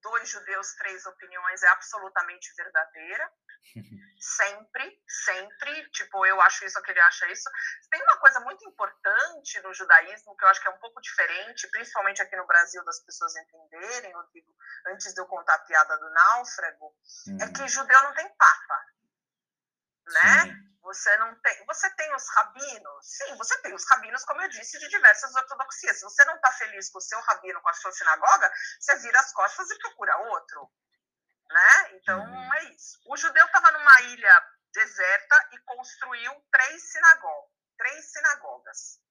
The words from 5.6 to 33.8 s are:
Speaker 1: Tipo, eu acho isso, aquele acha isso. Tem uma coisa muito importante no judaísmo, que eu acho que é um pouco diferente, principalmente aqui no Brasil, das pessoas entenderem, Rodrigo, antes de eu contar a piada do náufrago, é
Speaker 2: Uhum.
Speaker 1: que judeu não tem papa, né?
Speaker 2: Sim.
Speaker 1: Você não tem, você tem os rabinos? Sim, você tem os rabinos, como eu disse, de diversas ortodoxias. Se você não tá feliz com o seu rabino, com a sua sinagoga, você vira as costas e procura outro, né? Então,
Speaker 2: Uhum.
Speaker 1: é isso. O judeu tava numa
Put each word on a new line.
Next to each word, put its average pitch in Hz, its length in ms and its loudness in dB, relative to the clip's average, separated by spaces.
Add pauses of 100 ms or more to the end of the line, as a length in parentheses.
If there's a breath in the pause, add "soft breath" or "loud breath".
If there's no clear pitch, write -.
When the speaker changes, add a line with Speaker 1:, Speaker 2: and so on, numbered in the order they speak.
Speaker 1:
Tipo, - 340 -4
eu 190 160 2
acho 190 240 4
isso, 190 140 -10
aquele 185 200 -6
acha 175 320 4
isso. - 180 -12 (400 loud breath)
Tem 330 140 -4
uma 659 160 4
coisa - 220 6
muito 330 260 -14
importante 247 920 -6
no 190 120 -14
judaísmo, 190 640 2
que 202 80 -6
eu 190 40 8
acho 190 120 2
que - 60 -6
é 190 40 -4
um 185 80 -16
pouco - 220 -18
diferente, 190 680 -6
principalmente 202 520 -6
aqui 196 140 -8
no 185 100 -10
Brasil, 170 400 2
das 165 180 -12
pessoas 165 320 -10
entenderem, 175 760 -16
Rodrigo, 170 420 -20 (320 loud breath)
antes 190 260 -12
de 185 80 -10
eu 185 40 -10
contar 170 300 -2
a 160 40 -4
piada 156 380 0
do 156 140 -12
náufrago, 175 840 0 (440 loud breath)
é 202 60 -6
Speaker 2:
Uhum. - 80 -14
Speaker 1:
que 277 140 -10
judeu 269 360 6
não 285 100 -4
tem 330 240 -8
papa, - 480 2 (1200)
né? 214 380 4
Speaker 2:
Sim. - 260 -20 (100)
Speaker 1:
Você 190 360 -2
não 233 240 -4
tem, - 240 -4
você - 300 -6
tem 302 200 -6
os - 200 -10
rabinos? - 720 -4 (100)
Sim, 285 200 -12
você - 240 -4
tem 359 120 -12
os - 160 -12
rabinos, 240 360 -2
como 311 160 -8
eu 381 80 -6
disse, - 300 -16
de 294 100 -14
diversas 262 460 2
ortodoxias. 269 640 -8
Se - 60 -16
você - 220 2
não 330 160 -6
tá 262 120 2
feliz 208 360 -12
com - 80 -18
o 180 40 -14
seu 220 200 -10
rabino, 185 400 -6
com 175 80 -2
a 170 40 -4
sua - 180 -10
sinagoga, 185 600 2 (280 loud breath)
você 285 180 0
vira 240 220 0
as - 120 -2
costas 254 380 -4
e - 100 -10
procura - 380 -4
outro, - 520 -10 (840)
né? 226 460 6
Então, 190 220 -6
Speaker 2:
Uhum. 240 360 -8
Speaker 1:
é 640 80 -6 (100)
isso. - 340 -20
O 277 100 -10
judeu 320 340 2
tava 349 200 6
numa 294 300 10